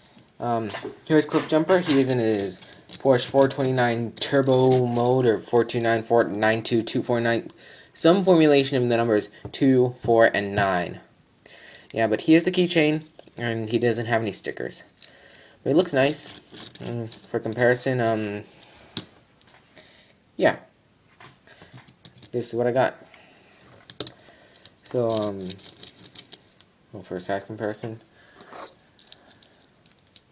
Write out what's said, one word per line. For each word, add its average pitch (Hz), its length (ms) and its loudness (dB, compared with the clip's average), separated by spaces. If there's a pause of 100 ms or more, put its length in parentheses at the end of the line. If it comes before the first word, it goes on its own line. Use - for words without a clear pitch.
(400)
Um, 117 320 -4 (340)
here's 151 220 4
Cliff 147 200 -2
Jumper. 165 340 2
He 139 180 2
is 131 100 2
in 127 80 0
his 104 400 0 (360)
Porsche 127 320 2
four 139 220 4
twenty-nine 123 680 -2
Turbo 131 760 2
mode, 123 400 2
or 107 100 4
four 117 260 2
two 117 160 -4
nine, 113 220 0
four 117 220 2
nine 110 400 -2
two, 113 180 0
two 117 220 -2
four 120 180 -2
nine, 117 300 -2 (420)
some 180 320 2
formulation 143 560 4
of 123 80 0
the 117 80 2
numbers 113 320 0 (220)
two, 127 480 2
four, 113 340 4
and 101 220 -2
nine. 90 440 -2 (920)
Yeah, 113 160 0
but 107 140 0
he 156 120 4
has 165 120 4
the - 60 -2
keychain, 160 540 0 (320)
and 113 320 -4
he 117 80 0
doesn't 113 300 -2
have 113 160 -2
any 104 80 -4
stickers. - 500 -10 (840)
But 131 100 0
it - 20 4
looks 185 180 0
nice. 139 460 -2 (400)
Mm, 117 340 -8 (140)
for 117 120 -4
comparison, 123 600 0
um, 107 440 -4 (1900)
yeah. 135 200 2 (1600)
That's - 340 -10
basically 113 80 -8
what 120 100 -2
I 123 40 -2
got. 123 240 0 (1900)
So, 120 260 -2
um, 101 380 -6 (1400)
well, 92 120 -18
for 92 140 -10
a 90 40 -10
size 98 240 -6
comparison, 110 560 -10 (2250)